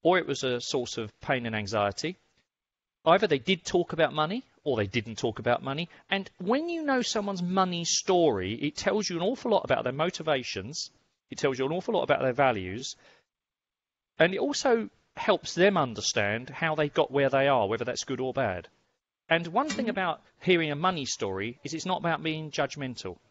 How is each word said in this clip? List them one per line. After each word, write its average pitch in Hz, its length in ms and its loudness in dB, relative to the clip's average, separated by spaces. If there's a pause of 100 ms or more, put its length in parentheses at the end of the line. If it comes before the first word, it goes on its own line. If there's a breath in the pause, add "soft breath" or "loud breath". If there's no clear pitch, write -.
or 180 160 6
it 165 80 0
was 139 160 -2
a 123 180 -2
source 123 380 -4
of 110 220 -8
pain 127 260 -2
and 110 80 -4
anxiety. 104 640 -2 (880)
Either 196 220 6
they 147 120 4
did 180 260 0
talk - 280 0
about 156 220 2
money, 160 280 -2 (220)
or 139 120 2
they 104 100 2
didn't 113 300 -4
talk 117 220 -2
about 120 240 0
money. 139 260 -4 (200 loud breath)
And 196 300 -4
when 262 300 -2
you 339 140 -6
know 269 200 0
someone's 202 400 -4
money 180 420 0
story, 131 720 2
it 143 220 -4
tells 202 340 0
you 175 60 -4
an 165 60 -2
awful 240 280 -2
lot 202 140 4
about - 180 2
their 123 100 -2
motivations, 139 1000 -2 (400)
it - 80 -12
tells 135 200 0
you 131 80 2
an 147 60 0
awful 185 220 -2
lot 170 100 2
about 139 180 2
their 131 100 2
values, 117 640 0 (1200 soft breath)
and 175 140 4
it 196 60 -4
also 240 500 0 (280)
helps - 380 0
them 190 220 4
understand 113 720 0
how 156 280 -2
they 151 120 2
got - 220 2
where 135 180 2
they 135 200 4
are, 120 180 4
whether 113 180 -2
that's 123 200 -6
good 127 160 -6
or 127 120 -4
bad. 98 360 -2 (600)
And 165 200 2
one 247 200 0
thing 233 200 -4
about 185 320 -2 (200)
hearing 165 300 4
a 147 60 -2
money 160 300 0
story 101 580 -4
is 143 100 -8
it's 156 120 -8
not 185 140 -2
about 160 220 -2
being 156 300 -4
judgmental. 131 680 -6 (120)